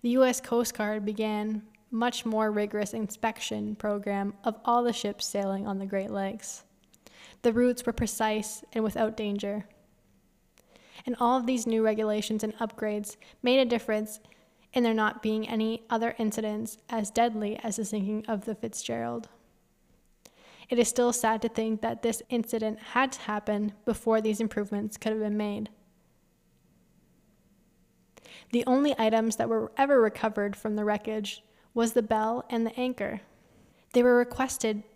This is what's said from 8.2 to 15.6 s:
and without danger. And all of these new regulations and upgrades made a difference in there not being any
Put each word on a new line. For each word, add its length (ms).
and 100
without 340
danger. 500
And 140
all 180
of 100
these 200
new 180
regulations 600
and 140
upgrades 580
made 160
a 60
difference 560
in 120
there 100
not 260
being 280
any 420